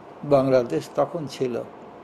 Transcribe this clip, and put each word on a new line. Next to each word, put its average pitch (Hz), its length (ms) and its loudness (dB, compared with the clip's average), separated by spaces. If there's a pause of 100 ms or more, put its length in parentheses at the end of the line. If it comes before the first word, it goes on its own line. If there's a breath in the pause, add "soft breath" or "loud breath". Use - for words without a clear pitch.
(240)
বাংলাদেশ 135 680 2
তখন 147 320 -2
ছিল 120 360 -4 (420)